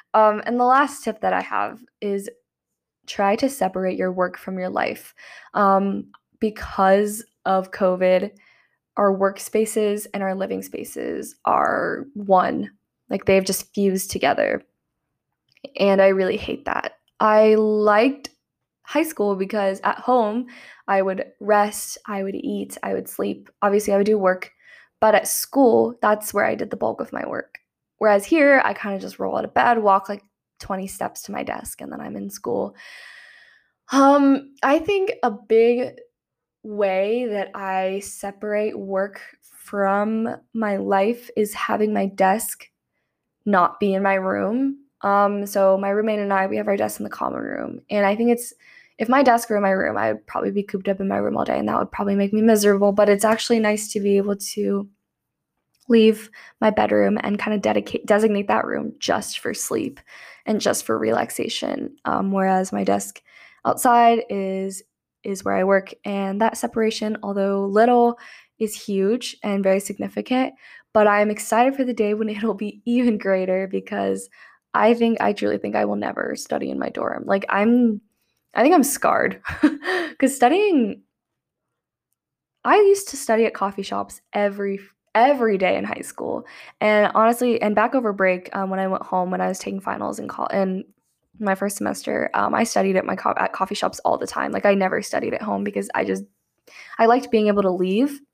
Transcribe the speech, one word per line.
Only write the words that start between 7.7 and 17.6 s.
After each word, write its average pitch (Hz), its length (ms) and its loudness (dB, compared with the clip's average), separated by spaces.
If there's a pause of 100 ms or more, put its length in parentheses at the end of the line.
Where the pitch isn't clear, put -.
covid, 185 600 2 (680)
our 196 200 2
workspaces 208 960 -2
and 202 100 -6
our 190 120 -2
living 190 280 -6
spaces - 800 -10
are - 720 0
one. 196 560 0 (380)
Like, 196 160 -6
they've 190 200 4
just - 300 -6
fused 190 360 0
together. - 520 0 (1120)
And 196 260 4
I 190 60 6
really 190 280 2
hate - 300 -8
that. - 280 -6 (240)
I 214 360 6
liked 214 760 2 (520)